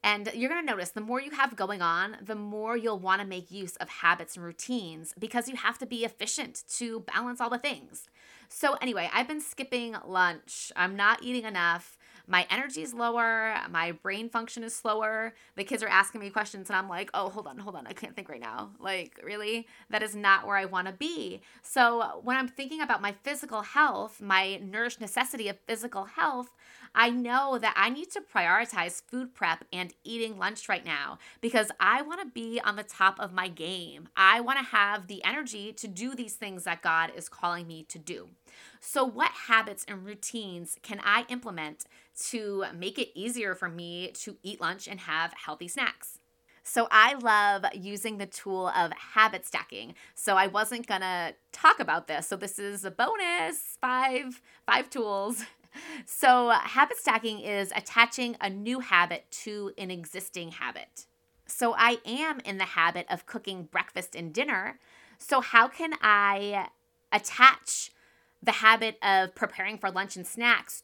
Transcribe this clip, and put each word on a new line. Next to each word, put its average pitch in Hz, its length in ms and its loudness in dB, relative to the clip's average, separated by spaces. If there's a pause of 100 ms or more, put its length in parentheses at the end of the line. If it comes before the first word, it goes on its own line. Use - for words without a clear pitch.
And 208 300 0
you're 247 160 -2
gonna 339 140 -2
notice 202 260 -2
the 214 100 -8
more 233 220 -4
you 277 80 -12
have 269 260 0
going 190 280 -2
on, 175 360 0
the 208 140 -10
more 214 420 -6
you'll 220 220 -2
wanna 185 260 0
make 185 280 -10
use 185 240 -10
of - 120 -8
habits 175 480 0
and 175 80 -14
routines 170 760 -8
because 233 280 -4
you 262 80 -10
have 233 220 -2
to 262 80 -8
be 233 180 -6
efficient - 600 -6 (140)
to 226 240 -6
balance 247 380 -4
all 233 120 -2
the 247 80 -2
things. 202 500 -8 (400)
So 285 320 0
anyway, 202 320 -2
I've 247 140 2
been 302 120 -6
skipping 240 640 -8
lunch. 180 720 0
I'm 185 200 0
not 202 260 4
eating 247 240 -4
enough. 175 540 -2 (280)
My 180 220 4
energy 269 320 -2
is 254 120 -8
lower. 226 600 0 (140)
My 170 220 0
brain 196 380 -6
function 226 340 -6
is 226 120 -10
slower. 220 580 -2 (220)
The 196 80 -6
kids 220 200 -4
are 220 40 -4
asking 196 340 4
me 202 80 -10
questions 202 400 -6
and 196 80 0
I'm 190 120 -2
like, 180 240 -6
"Oh, 185 160 -2
hold 196 160 -10
on, 139 140 -14
hold 202 160 -14
on. 123 120 -14
I - 60 -14
can't - 220 -14
think 196 140 -12
right 120 120 -12
now." 202 380 -10
Like, 185 440 -8
really? 208 440 -6 (220)
That 214 140 -2
is 208 120 -8
not 202 320 6
where 202 100 2
I 190 80 0
wanna 185 280 -4
be. 254 480 -8 (200)
So 233 640 2
when 247 140 0
I'm 254 100 -2
thinking 277 340 -8
about 233 200 0
my 202 100 -2 (120)
physical 262 380 -6
health, 220 580 0
my 190 380 2
nourished 214 440 -6
necessity 226 460 -2
of 196 120 -8
physical 220 460 -8
health, 254 500 -2 (380)
I 240 160 4
know 247 480 0
that 226 200 0
I 202 120 4
need 302 220 -8
to 403 100 -8
prioritize 185 800 0
food 254 320 -10
prep 165 380 -2
and 180 220 -8 (100)
eating 226 340 -6
lunch 196 300 -4
right 190 180 -2
now 143 340 -6 (200)
because 226 400 2
I 226 220 6
wanna 330 240 -8
be 233 380 -8
on 208 120 0
the 208 80 -8
top 196 360 4
of 190 140 -6
my 185 140 -2
game. 165 680 -10
I 220 260 8
wanna 262 220 0
have 202 440 2
the 202 160 -10
energy 220 500 -4
to 220 140 -12
do 214 260 -6
these 240 220 -10
things 190 300 -10
that 170 160 -4
God 165 340 2
is - 140 -12
calling 175 360 -4
me 160 180 -14
to - 140 -16
do. 156 320 -12 (520)
So 262 240 0
what 240 260 0 (160)
habits 220 400 2
and 190 180 -10
routines 202 760 -10
can 202 220 -10
I 226 260 4
implement 185 560 -8 (380)
to 202 500 -4
make 175 260 -6
it - 180 -6
easier 214 380 -4
for 175 140 -6
me 175 460 -10
to - 280 -12
eat 196 160 -10
lunch 180 280 -4
and 190 140 -10
have 160 320 -2 (120)
healthy 175 240 -10
snacks? - 500 -4 (440)
So - 280 2
I 226 220 10
love 208 500 4 (100)
using 202 440 -6
the 196 80 -6
tool 190 420 -4
of 165 240 2
habit 214 540 2
stacking. - 500 -8 (180)
So 202 220 2
I 196 120 8
wasn't 214 400 -2
gonna 185 480 -2 (180)
talk - 260 8
about 165 280 0
this. 156 200 -4
So 196 80 -4
this 196 240 -8
is 202 240 -8
a 185 80 -6
bonus, 349 880 -2
five, 254 600 0 (240)
five 254 240 4
tools. 220 600 -4
<laughs> - 40 -20 (520)
So 247 440 6
habit 269 480 4
stacking 220 420 0
is 202 340 -2
attaching 240 680 2
a 196 80 -2
new 220 320 -4
habit 175 500 4 (120)
to 208 340 -8
an 190 120 -8
existing 175 600 -10
habit. - 540 -10 (400)
So - 320 0
I 233 280 6
am 277 360 -4
in 196 160 -8
the 190 80 0
habit 175 440 0
of 180 160 -4
cooking 190 460 -10
breakfast 180 420 -4
and 165 200 -8
dinner. 233 460 -4 (380)
So 269 220 2
how 240 300 6
can 320 320 -4
I 202 640 2 (460)
attach - 800 6 (500)
the 185 80 4
habit 220 500 6
of 190 320 4
preparing 202 440 -4
for 202 120 -2
lunch 185 280 -4
and 180 100 -10
snacks - 560 0